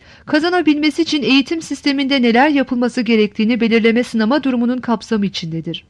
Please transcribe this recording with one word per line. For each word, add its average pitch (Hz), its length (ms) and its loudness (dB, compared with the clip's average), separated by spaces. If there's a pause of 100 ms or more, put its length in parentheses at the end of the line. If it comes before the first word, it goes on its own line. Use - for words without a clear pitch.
(260)
kazanabilmesi 311 760 0
için 311 220 -2
eğitim 277 380 0
sisteminde 277 600 -2
neler 240 280 4
yapılması 254 520 0
gerektiğini 220 580 0
belirleme 226 440 2
sınama 233 400 0
durumunun 247 340 -2
kapsamı 226 480 -2
içindedir. 165 640 -8